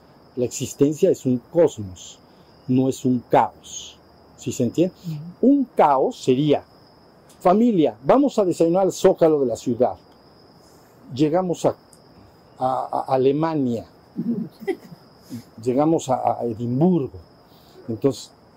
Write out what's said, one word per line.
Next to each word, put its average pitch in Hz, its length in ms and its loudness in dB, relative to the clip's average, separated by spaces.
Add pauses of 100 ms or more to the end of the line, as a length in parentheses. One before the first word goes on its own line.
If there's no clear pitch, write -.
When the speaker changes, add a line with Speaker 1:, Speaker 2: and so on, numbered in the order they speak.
(360)
Speaker 1:
la 123 80 -2
existencia 143 680 0
es - 140 -2
un 127 140 0
cosmos, 113 800 -2 (500)
no 131 220 2
es - 160 -6
un 127 140 0 (100)
caos. - 680 -2 (380)
¿Sí - 160 -8
se 127 120 -2
entiende? 160 300 -2 (120)
Speaker 2:
Ujú. 165 460 -6
Speaker 1:
Un 277 120 2 (100)
caos 156 480 2
sería, 135 400 2 (760)
"Familia, 185 640 2
vamos 240 340 2
a 208 60 2
desayunar 170 380 2
al 180 100 2
Zócalo 165 480 4
de 131 60 0
la 113 100 -4
ciudad". 117 380 -2 (1200)
Llegamos 160 500 0
a, 123 100 0 (840)
a, 127 500 -4
a 135 60 0
Alemania. 139 720 0 (1800)
Llegamos 135 460 0
a, 113 320 -2
a 120 40 -4
Edimburgo. 123 760 -2 (680)
Entonces, 120 420 -4 (260)